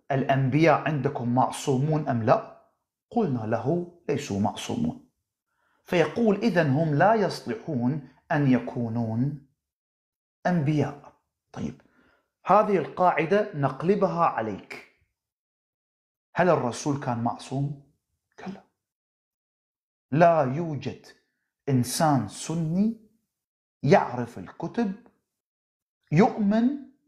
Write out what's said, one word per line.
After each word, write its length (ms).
الأنبياء 720
عندكم 540
معصومون 720
أم 140
لا؟" 380
قلنا 360
له: 540
"ليسوا 300
معصومون." 680
فيقول: 500
"إذن 340
هم 260
لا 180
يصلحون 960
أن 200
يكونون 960
أنبياء." 680
طيب، 300
هذه 320
القاعدة 760
نقلبها 720
عليك. 640
هل 140
الرسول 500
كان 240
معصوم؟ 600
كلا. 240
لا 300
يوجد 640
إنسان 580
سني 840
يعرف 540
الكتب 560
يؤمن 580